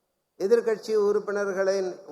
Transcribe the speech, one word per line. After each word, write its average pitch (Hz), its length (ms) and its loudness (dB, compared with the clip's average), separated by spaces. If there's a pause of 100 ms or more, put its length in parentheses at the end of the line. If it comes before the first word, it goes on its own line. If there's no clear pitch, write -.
(380)
எதிர்க்கட்சி 220 580 0
உறுப்பினர்களை 196 1040 0 (120)